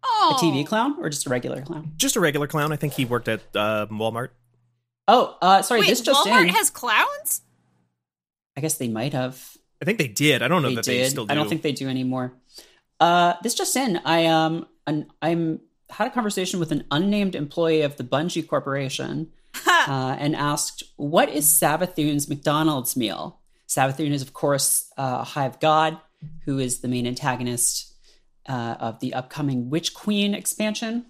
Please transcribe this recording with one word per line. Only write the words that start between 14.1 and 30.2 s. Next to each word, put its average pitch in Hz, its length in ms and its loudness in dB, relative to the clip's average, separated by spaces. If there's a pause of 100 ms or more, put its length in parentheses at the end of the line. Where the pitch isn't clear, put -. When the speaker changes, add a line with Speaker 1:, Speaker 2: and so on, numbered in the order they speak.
Speaker 2:
um, 160 400 2 (200)
an, 151 200 -2 (140)
I'm 165 380 0 (300)
had - 180 -2
a 254 40 -6
conversation 202 480 -2
with 160 120 -2
an 147 200 -2
unnamed 196 440 2
employee 156 460 2
of 143 160 -2
the 127 60 -6
Bungie 151 440 -2
Corporation, 139 840 -4 (220)
Speaker 1:
<laughs> - 140 -4
Speaker 2:
uh, 139 500 2
and 147 180 0
asked, - 480 -4 (120)
"What 170 340 2
is 294 160 -2
Savathun's 151 840 2
McDonald's 151 680 0
meal?" 110 440 -4 (280)
Savathun 139 440 0
is, 143 100 0
of 131 120 -12
course, - 640 0
uh, 131 240 -2
a - 20 -4
Hive 135 360 -4
God, 156 400 2 (460)
who 139 140 -2
is 127 200 -2
the - 80 -8
main 123 180 0
antagonist, 123 880 -2 (540)
uh, 117 320 -4
of 113 220 -6
the 127 120 -4
upcoming 127 560 -4
Witch 160 240 -2
Queen 202 400 0